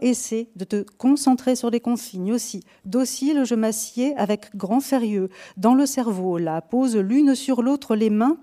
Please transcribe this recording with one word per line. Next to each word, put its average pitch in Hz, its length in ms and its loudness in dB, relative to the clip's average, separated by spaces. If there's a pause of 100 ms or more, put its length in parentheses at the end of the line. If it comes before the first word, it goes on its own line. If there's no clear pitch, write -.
essaie 233 540 -2
de 185 100 -8
te 202 180 -4 (140)
concentrer 254 580 2
sur 233 140 -2
les 233 100 0
consignes 226 540 -4
aussi. 220 260 -6 (240)
Docile, 262 640 0
je 233 80 -2
m'assieds 226 640 -2
avec 208 360 -2
grand 202 260 -2
sérieux. 208 500 0 (260)
Dans 214 160 4
le 269 140 4
cerveau, 190 500 -2
la 165 240 -2
pose 240 380 0
l'une 262 360 4
sur 247 280 -2
l'autre 269 340 0
les 220 140 2
mains 233 320 2